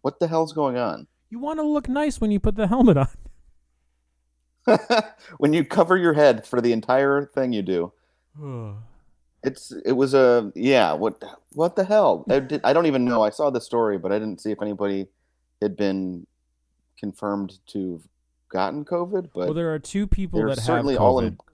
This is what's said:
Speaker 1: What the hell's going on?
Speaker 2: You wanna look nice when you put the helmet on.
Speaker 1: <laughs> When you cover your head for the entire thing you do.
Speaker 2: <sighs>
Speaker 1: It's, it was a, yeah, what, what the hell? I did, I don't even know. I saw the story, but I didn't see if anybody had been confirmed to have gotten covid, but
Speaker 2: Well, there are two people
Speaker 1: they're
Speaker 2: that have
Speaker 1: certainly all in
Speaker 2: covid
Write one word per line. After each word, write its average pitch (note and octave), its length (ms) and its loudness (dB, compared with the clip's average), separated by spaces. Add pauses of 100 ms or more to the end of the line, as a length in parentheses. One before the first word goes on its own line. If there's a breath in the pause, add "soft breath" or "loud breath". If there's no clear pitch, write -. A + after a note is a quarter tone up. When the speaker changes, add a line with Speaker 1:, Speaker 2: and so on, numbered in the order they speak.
Speaker 1:
What - 180 -4
the E3+ 80 0
hell's D#3+ 240 0
going C#3+ 240 -2
on? G#2 300 -4 (240)
Speaker 2:
You A3+ 80 -12
wanna D4+ 240 -6
look D4+ 260 -2
nice C#4+ 320 -2
when A3 100 0
you G3+ 100 0
put G#3 160 0
the G#3+ 100 0
helmet G#3+ 320 6
on. C3+ 100 2 (1600)
Speaker 1:
<laughs> A3+ 340 4 (360 loud breath)
When D3 140 2
you D#3+ 120 2
cover F#3 320 4
your F3 180 4
head C3+ 300 4
for B2 160 -4
the A#2+ 120 2
entire C#3 520 2
thing C3 300 -2
you G#2 80 -2
do. F2 300 -2 (460)
Speaker 2:
<sighs> B2 360 -12 (680)
Speaker 1:
It's, - 260 -8 (140)
it A2+ 80 0
was C3+ 200 0
a, A#2+ 440 6
yeah, A#2 380 4
what, G2 280 -4 (300)
what E3+ 240 -2
the G3 80 2
hell? F#3 440 2
I C3+ 120 2
did, C3+ 240 -6
I B2+ 80 4
don't E3 140 2
even C3+ 180 0
know. A#2+ 180 2
I G#2+ 80 2
saw D3+ 180 -2
the B2+ 120 -4
story, A2+ 360 -2
but F#2 140 -6
I G#2 80 0
didn't G#2+ 220 -8
see G#2+ 100 -6
if G#2 100 -6
anybody G2 460 -4 (560)
had G#2 140 -4
been F#2+ 500 -4 (720)
confirmed G2+ 580 -6 (120)
to F#2 240 -8
have E2 100 -14 (480)
gotten G2+ 340 -4
covid, F3+ 480 -4
but F3+ 120 -6
Speaker 2:
Well, D#3 100 -2
there E3 180 -4
are D#3 60 -4
two G3 300 -6
people F3+ 320 0
Speaker 1:
they're A2 80 0
Speaker 2:
that C3+ 100 -2
have A2 60 -4
Speaker 1:
certainly C3+ 320 0
all B2+ 240 4
in A2 160 -2
Speaker 2:
covid - 20 -20 (160)